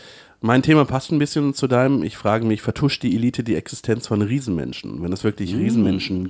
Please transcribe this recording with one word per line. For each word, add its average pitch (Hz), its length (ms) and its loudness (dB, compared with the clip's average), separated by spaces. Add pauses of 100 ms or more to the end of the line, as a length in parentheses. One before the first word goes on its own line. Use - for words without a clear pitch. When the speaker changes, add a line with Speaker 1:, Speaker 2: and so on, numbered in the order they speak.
(400)
Speaker 1:
Mein 120 220 4
Thema 151 220 6
passt - 260 -4
ein 156 80 2
bisschen 147 360 0
zu - 120 0
deinem. 127 360 2
Ich 101 160 -6
frage 110 260 0
mich, 110 160 0
vertuscht - 420 -2
die 107 120 2
Elite 120 300 0
die 113 100 -2
Existenz - 540 -4
von 107 120 2
Riesenmenschen? 92 840 -4
Wenn 87 80 -4
es 92 140 -4
wirklich 104 300 -2
Speaker 2:
Mm. - 20 -2
Speaker 1:
Riesenmenschen 98 720 0